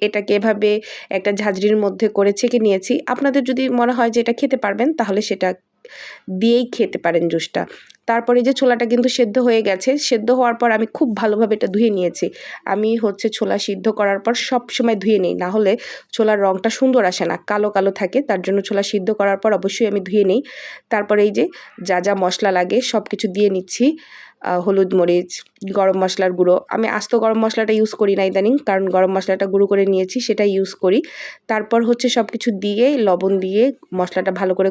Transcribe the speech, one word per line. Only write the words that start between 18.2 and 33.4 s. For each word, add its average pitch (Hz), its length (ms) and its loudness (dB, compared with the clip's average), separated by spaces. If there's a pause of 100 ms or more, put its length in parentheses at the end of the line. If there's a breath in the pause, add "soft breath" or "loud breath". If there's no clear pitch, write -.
তার 190 200 -2
জন্য 196 200 0
ছোলা 202 200 -2
সিদ্ধ 196 280 -2
করার 196 280 0
পর 214 140 2
অবশ্যই 196 340 0
আমি 202 140 -2
ধুয়ে 190 240 2
নিই। 208 180 2 (480 loud breath)
তারপরে 208 320 2
এই 208 80 4
যে 240 180 0 (340 loud breath)
যা 180 180 0
যা 202 140 0
মশলা 190 380 0
লাগে 185 280 0
সব 220 300 -2
কিছু - 180 -4
দিয়ে 196 220 2
নিচ্ছি। 233 460 0 (440 loud breath)
আহ, 180 200 -2
হলুদ, 190 340 2
মরিচ, 180 480 0 (300)
গরম 190 260 2
মশলার 185 340 0
গুঁড়ো। 180 360 2
আমি 220 200 -2
আস্ত - 260 -2
গরম 220 240 2
মশলাটা 220 340 0
ইউজ 214 180 2
করি 196 260 0
না 190 80 2
ইদানিং, 196 340 2
কারণ 190 300 0
গরম 185 280 2
মশলাটা 190 300 -2
গুঁড়ো 196 200 2
করে 196 200 2
নিয়েছি, 190 340 0
সেটাই 208 300 0
ইউজ 190 240 -2
করি। 196 280 2 (440 loud breath)
তারপর 226 380 0
হচ্ছে 240 240 0
সব 226 180 0
কিছু - 240 -4
দিয়ে, 208 480 0
লবণ 190 400 2
দিয়ে 202 340 0 (220)